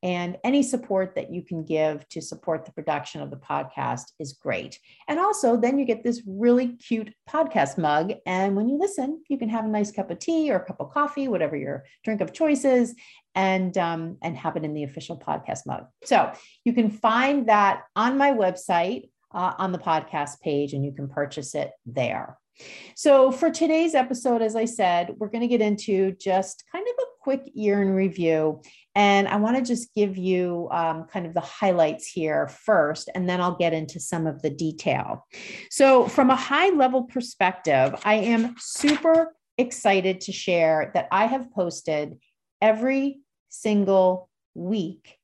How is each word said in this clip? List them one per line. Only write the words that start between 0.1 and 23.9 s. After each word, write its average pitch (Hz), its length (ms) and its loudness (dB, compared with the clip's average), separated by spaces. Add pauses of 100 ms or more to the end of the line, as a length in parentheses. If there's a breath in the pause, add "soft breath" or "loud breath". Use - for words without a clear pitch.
any 269 180 4
support 190 540 -2
that - 140 -8
you 170 120 -8
can 165 200 -8
give 156 460 0
to 156 140 -10
support 160 420 -6
the - 80 -20
production 151 480 -6
of 143 100 -10
the 143 60 -12
podcast 139 680 -6 (140)
is 139 140 -12
great. 95 460 -8 (300 soft breath)
And 294 120 -2
also, 359 380 2
then 247 200 0
you 277 60 0
get 226 180 -2
this 233 240 -4
really 240 500 2
cute 220 360 -6 (160)
podcast 214 480 0
mug. 160 380 0 (100)
And 190 320 0
when 220 140 0
you 285 80 0
listen, 320 500 -4
you 277 80 -2
can 226 140 -4
have 220 160 -2
a - 20 -2
nice 208 240 -2
cup - 180 -6
of 175 80 -8
tea 320 320 -2
or 208 60 2
a - 80 -2
cup - 160 -12
of - 100 -10
coffee, 285 380 -2
whatever 165 260 -2
your 143 300 -8 (180 soft breath)
drink 214 200 -4
of - 100 -6
choice 302 320 0
is, 247 300 4 (400 loud breath)
and, 190 420 0
um, 165 460 -4
and 165 160 -6
have - 180 -6
it 156 80 -6
in 151 80 -6
the 151 120 -6
official 139 340 -12
podcast - 480 -8
mug. 135 180 -8 (200)
So - 280 2 (320 loud breath)
you 240 80 2
can 226 180 2
find 247 600 0
that 208 320 4 (120)
on 240 220 2
my 277 140 4
website, 185 800 0 (220)
uh, 180 260 -2
on 190 120 -2
the 180 80 -4
podcast 156 600 -4
page, 143 320 -2
and 139 100 -4
you 139 100 -6
can 139 160 -10
purchase 143 460 -6
it 147 180 -4 (120)
there. 120 540 -6 (580 loud breath)
So 269 340 6
for 302 200 0
today's 320 440 2